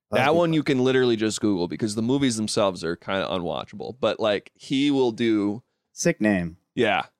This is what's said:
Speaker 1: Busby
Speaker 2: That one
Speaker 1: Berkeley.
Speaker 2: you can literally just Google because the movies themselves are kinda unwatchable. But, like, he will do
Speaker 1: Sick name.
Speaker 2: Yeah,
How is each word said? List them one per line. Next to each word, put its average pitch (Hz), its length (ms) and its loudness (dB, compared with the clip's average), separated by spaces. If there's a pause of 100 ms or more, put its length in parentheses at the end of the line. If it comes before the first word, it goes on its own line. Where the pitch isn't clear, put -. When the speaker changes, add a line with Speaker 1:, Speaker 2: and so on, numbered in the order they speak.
(120)
Speaker 1:
Busby 113 120 2
Speaker 2:
That 151 120 2
one 170 140 4
Speaker 1:
Berkeley. 160 80 2
Speaker 2:
you 143 60 0
can 131 200 2
literally 127 320 4
just 107 260 -2
Google 92 260 2
because 104 280 -4
the 113 80 -2
movies 127 340 0
themselves 101 460 -2
are 85 120 -4
kinda 98 320 -4
unwatchable. 85 720 -8
But, 113 200 0
like, 104 340 -2
he 143 380 -2
will 131 200 2
do 107 520 0 (300)
Speaker 1:
Sick - 280 -2
name. 90 360 0 (180)
Speaker 2:
Yeah, 107 300 0 (140)